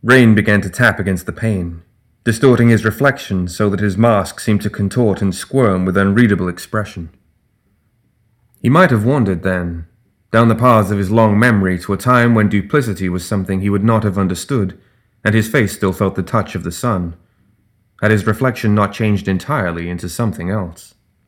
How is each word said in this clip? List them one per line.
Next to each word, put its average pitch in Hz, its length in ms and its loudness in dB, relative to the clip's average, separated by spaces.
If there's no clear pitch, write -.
Rain 117 320 6
began 104 260 2
to 101 80 -6
tap 113 300 0
against 92 260 -4
the - 80 -10
pane, 90 480 -6
distorting 117 460 4
his 110 160 4
reflection 104 640 -2
so 104 200 -2
that 98 120 -4
his 98 160 -2
mask 107 420 0
seemed 104 220 -2
to 107 80 -4
contort 101 520 -2
and 95 140 -2
squirm 104 480 0
with 92 140 0
unreadable 98 500 2
expression. 87 640 -10
He 120 80 0
might 160 220 4
have 107 120 2
wandered 107 400 0
then, 87 440 -4
down 117 160 4
the 113 80 4
paths 113 340 4
of 104 80 0
his 98 140 -2
long 110 260 4
memory 101 420 2
to - 120 -6
a 98 60 -2
time 120 360 4
when 110 140 4
duplicity 98 600 -2
was 87 160 -6
something 95 340 -4
he 101 100 -2
would 101 140 0
not 110 220 2
have 98 120 -2
understood, 95 640 -2
and 107 100 2
his 110 140 0
face 117 240 0
still 95 180 -2
felt 95 240 -2
the 95 80 -6
touch 101 320 -4
of 85 80 -8
the 87 80 -8
sun, 90 440 -4
had 104 80 0
his 104 160 2
reflection 107 480 -2
not 101 200 0
changed 104 340 -2
entirely 90 600 -4
into 90 180 -8
something 90 420 -4
else. 95 460 -8